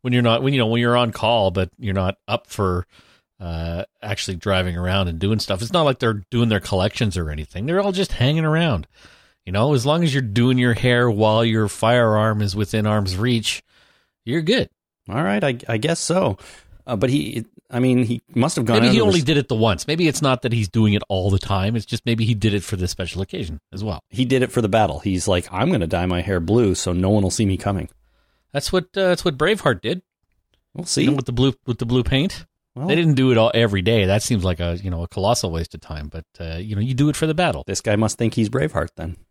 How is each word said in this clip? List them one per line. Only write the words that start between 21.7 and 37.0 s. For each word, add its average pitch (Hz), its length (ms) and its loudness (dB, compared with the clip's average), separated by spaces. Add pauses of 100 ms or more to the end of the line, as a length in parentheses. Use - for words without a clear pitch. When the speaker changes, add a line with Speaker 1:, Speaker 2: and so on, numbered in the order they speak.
Speaker 1:
It's 107 80 -4
just - 220 -6
maybe 117 180 0
he 117 80 2
did 104 220 0
it 98 80 -2
for - 140 -6
this 90 160 -2
special 90 280 -8
occasion 95 400 -8 (120)
as 95 120 -10
well. 104 260 -6
Speaker 2:
He 110 140 -2
did 127 180 2
it 127 100 -2
for 120 100 0
the 107 60 0
battle. 92 320 2
He's 95 280 -2
like, 90 240 0
"I'm 113 180 0
gonna 85 180 0
dye 90 180 -2
my 90 160 0
hair 92 180 -2
blue 98 340 2
so - 180 -4
no 92 180 0
one 104 120 4
will 92 80 0
see 113 160 0
me 95 120 0
coming." 98 300 -4 (640)
Speaker 1:
That's - 200 -4
what, 185 120 0 (120)
uh, 190 120 2
that's 175 160 0
what 151 120 0
Braveheart 151 460 0
did. 175 200 -4 (680)
Speaker 2:
We'll 170 140 -10
see. - 180 -2
Speaker 1:
You 135 60 4
know, 147 60 0
with 131 100 -4
the 131 60 -6
blue, 127 220 2 (120)
with 120 120 -4
the 117 80 -4
blue 123 180 2
paint. 139 420 -2 (300)
Speaker 2:
Well 135 120 -6
Speaker 1:
They 143 80 2
didn't 165 180 4
do 131 180 4
it 113 60 4
all 113 160 4
every 101 280 2
day. 107 240 2
That 101 160 2
seems 104 220 0
like 90 160 0
a, 87 220 -2
you 95 80 -6
know, 85 120 -4
a 85 60 -8
colossal 104 440 -2
waste 82 220 -6
of 78 60 -14
time. 76 280 -12
But, 80 160 -14 (160)
uh, 82 180 -8
you 107 160 -8
know, 101 60 -2
you 127 140 -2
do 143 140 2